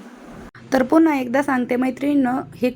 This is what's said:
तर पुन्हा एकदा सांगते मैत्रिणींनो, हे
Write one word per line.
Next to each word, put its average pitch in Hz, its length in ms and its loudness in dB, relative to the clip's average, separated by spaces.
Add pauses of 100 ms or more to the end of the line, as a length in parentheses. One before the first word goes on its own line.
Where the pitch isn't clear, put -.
(720)
तर 262 100 4
पुन्हा 311 380 4
एकदा 254 220 0
सांगते 247 340 -2
मैत्रिणींनो, 262 640 0 (160)
हे 247 200 0